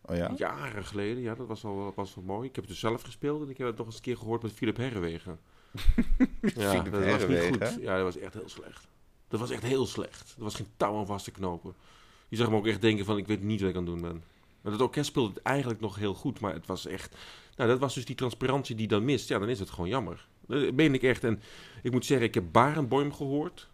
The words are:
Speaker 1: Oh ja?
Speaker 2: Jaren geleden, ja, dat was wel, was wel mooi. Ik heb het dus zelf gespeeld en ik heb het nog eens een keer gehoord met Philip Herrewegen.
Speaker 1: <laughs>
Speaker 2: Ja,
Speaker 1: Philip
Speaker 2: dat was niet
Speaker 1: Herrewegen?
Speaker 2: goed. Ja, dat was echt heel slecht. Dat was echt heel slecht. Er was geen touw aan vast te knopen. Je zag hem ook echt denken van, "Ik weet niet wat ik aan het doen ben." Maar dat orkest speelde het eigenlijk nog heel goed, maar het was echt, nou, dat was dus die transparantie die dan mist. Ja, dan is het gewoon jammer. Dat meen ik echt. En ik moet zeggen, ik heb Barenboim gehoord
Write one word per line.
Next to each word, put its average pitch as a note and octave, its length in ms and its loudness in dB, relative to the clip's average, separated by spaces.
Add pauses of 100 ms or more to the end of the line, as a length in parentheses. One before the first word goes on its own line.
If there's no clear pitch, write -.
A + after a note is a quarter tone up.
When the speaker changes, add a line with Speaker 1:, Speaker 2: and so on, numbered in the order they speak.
Speaker 1:
Oh F2+ 100 -4
ja? F2 200 0
Speaker 2:
Jaren G#2+ 500 -6
geleden, G#2 380 -4
ja, A2+ 120 -4
dat A#2+ 120 -10
was G#2+ 140 -8
wel, G2+ 340 -6
was G2+ 200 -6
wel F#2 80 -12
mooi. G#2 240 -6
Ik - 80 -12
heb - 80 -6
het F#2+ 100 -14
dus - 80 -10
zelf A#2 200 -2
gespeeld D3 420 -4
en C#3 60 -8
ik C3 80 -12
heb B2 100 -4
het A#2 100 -4
nog A#2 80 -6
eens A2 100 -12
een - 60 -16
keer A#2+ 160 -4
gehoord A2+ 240 -4
met A2 100 -4
Philip G#2+ 260 -2
Herrewegen. F2+ 640 -4 (320)
Speaker 1:
<laughs> - 60 -12 (800)
Speaker 2:
Ja, G#2 140 2
Speaker 1:
Philip F2+ 220 2
Speaker 2:
dat - 20 -2
was G2+ 100 2
niet F#2+ 160 4
Speaker 1:
Herrewegen? F2+ 520 2
Speaker 2:
goed. A#3+ 100 -6
Ja, G2 140 0
dat F#2 80 2
was F2+ 140 -2
echt F#2+ 160 -12
heel G#2 160 -12
slecht. - 380 -18 (400)
Dat A2 120 -4
was A#2+ 120 -4
echt A2+ 120 -6
heel C3 220 2
slecht. - 520 -8
Er A#2 60 -12
was G#2+ 120 -6
geen G#2 120 -8 (100)
touw G#2+ 200 0
aan G#2+ 80 -2
vast G2 200 -6
te - 60 -10
knopen. F2+ 420 -6 (540)
Je A2+ 100 -8
zag A#2 100 4
hem A2 80 4
ook G#2+ 120 2
echt G2+ 140 2
denken G#2+ 240 4
van, G#2 120 0
"Ik F#2+ 100 -4
weet G2+ 160 0
niet G#2 180 0
wat F#2+ 80 2
ik F2 60 -2
aan F2+ 80 -2
het F2 80 -4
doen E2+ 100 -6
ben." E2+ 220 -8 (380)
Maar G2+ 100 -4
dat G#2+ 100 0
orkest C#3+ 280 2
speelde A2 240 0
het - 100 -14
eigenlijk B2+ 380 0
nog G2+ 140 -6
heel G#2 180 -2
goed, A2+ 260 -6
maar G2 140 -2
het E2+ 120 -8
was F#2 220 -6
echt, - 280 -10 (400)
nou, A#2 140 4
dat B2+ 100 6
was C3+ 140 0
dus B2+ 120 -4
die B2 100 -8
transparantie B2+ 600 -2
die A2 120 -2
dan G#2+ 180 4
mist. C#3 240 2
Ja, B2 100 2
dan G#2 100 0
is A#2+ 100 -2
het F#2+ 100 -6
gewoon F2 200 -4
jammer. G2+ 380 -4 (200)
Dat B2+ 260 2
meen D3 200 6
ik C3 100 2
echt. B2 200 4
En A2+ 180 2 (420)
ik B2 80 -2
moet B2 140 2
zeggen, A#2+ 220 4
ik A2 60 0
heb G#2 180 2
Barenboim C#3+ 640 4
gehoord C#3+ 600 -4